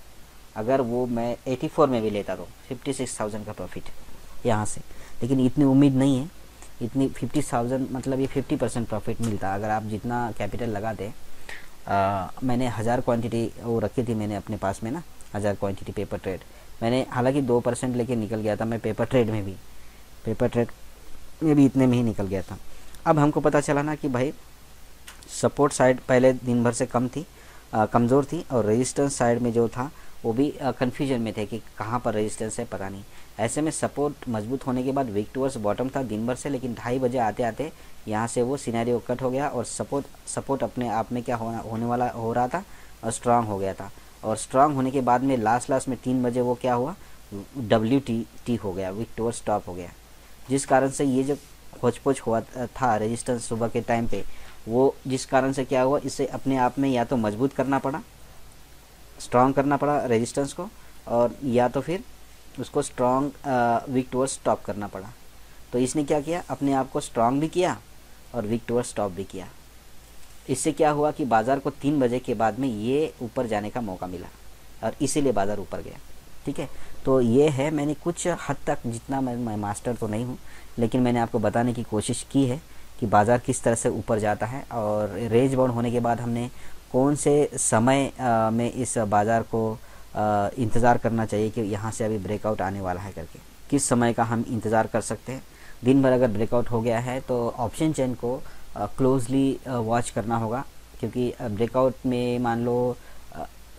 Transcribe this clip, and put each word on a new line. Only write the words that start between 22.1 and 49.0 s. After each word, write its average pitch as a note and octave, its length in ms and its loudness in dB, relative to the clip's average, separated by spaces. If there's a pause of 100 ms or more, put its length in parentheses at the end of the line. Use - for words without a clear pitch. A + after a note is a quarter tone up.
गया F#2+ 160 -2
था। F#2+ 160 -10 (480)
अब D#3+ 120 6
हमको D3 220 4
पता D3 200 4
चला C#3+ 220 2
ना D3+ 120 -2
कि D3 140 -4
भाई C3 240 0 (1120)
support C#3+ 300 2
side B2+ 280 6
पहले C3 320 6
दिन A#2+ 320 2
भर A#2+ 80 4
से B2 140 -2
कम B2 220 0
थी, D3+ 180 -8 (480)
अ, A2 120 6
कमज़ोर B2 380 6
थी E3 280 -6
और A2+ 140 2
resistance B2+ 500 2
side A#2+ 220 4
में A#2+ 140 0
जो A#2 160 4
था B2+ 220 -6 (340)
वो A#2 80 0
भी, C3+ 180 2
अ, C3+ 200 -4
confusion C3 500 -2
में A2 160 -2
थे G#2+ 100 -2
कि A2 120 -6
कहाँ A2+ 420 -6
पर A#2 140 0
resistance G#2+ 440 -2
है, - 60 -4
पता F#2+ 240 -8
नहीं। G2 160 -12 (340)
ऐसे A#2 220 0
में D#3 100 0
support C#3+ 580 -4
मजबूत A#2 380 -4
होने B2+ 160 0
के C3 100 0
बाद C3+ 180 0
week G#2 240 -2
towards C3 220 -2
bottom G#2+ 320 -2
था C3+ 140 -4
दिन A2 240 -4
भर B2+ 80 0
से, C3+ 140 -8
लेकिन B2+ 260 -4
ढाई A#2+ 240 -2
बजे C3 200 0
आते A2 240 0
आते A#2+ 300 -4 (360)
यहाँ G#2+ 180 0
से A#2+ 160 0
वो B2+ 140 0
scenario A#2 420 0
cut C3 240 -4
हो B2+ 80 0
गया C#3 180 0
और A#2+ 160 -4
support, C3+ 420 -4 (200)
support - 360 -4
अपने A#2+ 260 -2
आप A2 240 -2
में A#2+ 100 -4
क्या A#2+ 140 -2
होना, A2+ 220 -4
होने A2 280 -4
वाला, B2 220 0
हो A2+ 240 -4
रहा B2 160 2
था F3 160 -4 (400)
और A2+ 60 -2
strong A#2+ 380 2
हो G2+ 100 -2
गया F#2+ 160 -2
था। G2 160 -12 (340)
और A2 120 0
strong C#3+ 380 4
होने C3 160 0
के C3+ 100 0
बाद B2 220 4
में C3+ 140 2
last, A#2 340 2
last C3+ 180 0
में B2 160 -4
तीन B2+ 180 0
बजे B2 180 0
वो B2 140 2
क्या B2 200 0
हुआ, C3 200 -2 (640)
डब्ल्यूटीटी A#2 1000 2
हो G2+ 160 -4
गया, F#2 180 -4
week G#2+ 260 -6